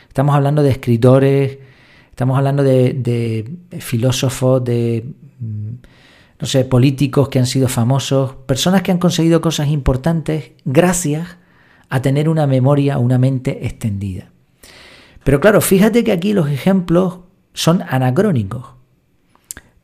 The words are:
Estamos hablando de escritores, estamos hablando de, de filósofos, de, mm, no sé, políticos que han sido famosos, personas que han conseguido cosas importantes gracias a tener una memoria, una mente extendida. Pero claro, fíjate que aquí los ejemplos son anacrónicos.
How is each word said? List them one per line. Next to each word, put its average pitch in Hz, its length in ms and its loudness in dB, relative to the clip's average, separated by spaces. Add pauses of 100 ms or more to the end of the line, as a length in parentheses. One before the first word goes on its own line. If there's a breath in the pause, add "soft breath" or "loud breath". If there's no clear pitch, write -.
Estamos 143 280 0
hablando 147 280 2
de 139 80 4
escritores, 131 880 2 (500 soft breath)
estamos 131 280 -2
hablando 139 260 0
de, 127 300 4
de 117 840 -6
filósofos, 127 840 -2
de, 117 420 -2 (340)
mm, 107 300 -8 (680 soft breath)
no - 80 -8
sé, 131 180 0
políticos 127 640 2
que 131 100 -2
han 127 80 0
sido 131 200 0
famosos, 131 680 -2 (100)
personas 180 380 0
que 190 80 -2
han 180 80 0
conseguido 165 420 2
cosas 156 260 -2
importantes 151 840 -2 (140)
gracias 165 720 0 (520 soft breath)
a 131 120 -2
tener 139 280 0
una 160 160 0
memoria, 139 540 2
una 127 180 2
mente 131 480 -2
extendida. 98 640 -6 (960 loud breath)
Pero 135 160 2
claro, 190 220 4
fíjate 214 420 2
que 220 80 0
aquí 196 220 -2
los 165 160 0
ejemplos 175 680 0 (340)
son 170 340 0
anacrónicos. 127 880 -2 (1080 loud breath)